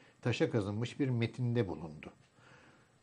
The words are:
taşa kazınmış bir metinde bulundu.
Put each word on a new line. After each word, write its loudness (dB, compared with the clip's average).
taşa 2
kazınmış 0
bir 2
metinde 2
bulundu. -10